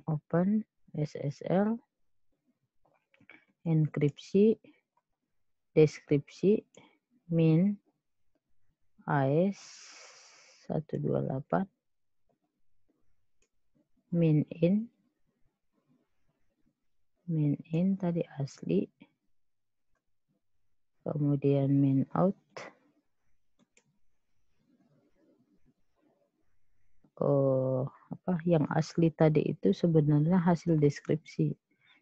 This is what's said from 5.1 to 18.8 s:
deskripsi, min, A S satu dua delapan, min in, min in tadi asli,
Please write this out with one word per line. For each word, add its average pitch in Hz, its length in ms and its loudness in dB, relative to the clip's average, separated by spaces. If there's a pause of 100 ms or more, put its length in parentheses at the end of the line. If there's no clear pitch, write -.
deskripsi, 156 880 0 (640)
min, 165 480 2 (1300)
A 139 240 0
S 180 320 0 (1040)
satu 151 320 -6
dua 143 240 -2
delapan, 139 480 -6 (2500)
min 160 400 2
in, 196 400 -2 (2500)
min 151 240 0 (160)
in 175 240 0
tadi 175 320 -4 (160)
asli, 165 480 -4 (2250)